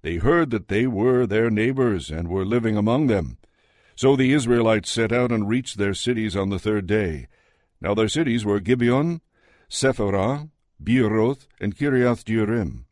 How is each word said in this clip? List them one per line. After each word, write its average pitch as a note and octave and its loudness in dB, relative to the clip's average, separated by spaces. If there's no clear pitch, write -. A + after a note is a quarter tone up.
they E2+ -6
heard D#3 2
that A2 -4
they A2 0
were B2 2
their A2 0
neighbors A2 0
and E2 -6
were F#2 -2
living A2+ 0
among A#2 2
them. E2+ -2
So C3+ 4
the C3 2
Israelites A#2 2
set A2+ 0
out B2 0
and G#2+ -2
reached A#2+ -4
their G2+ 0
cities A2 -2
on G2 -2
the G2 -4
third G#2 -2
day. E2+ -2
Now G2+ -2
their A2 2
cities B2 0
were G#2 2
Gibeon, B2+ 0
Sephorah, B2+ -2
Beeroth, A2 0
and G2+ -6
Kiriath-jearim. A2+ -2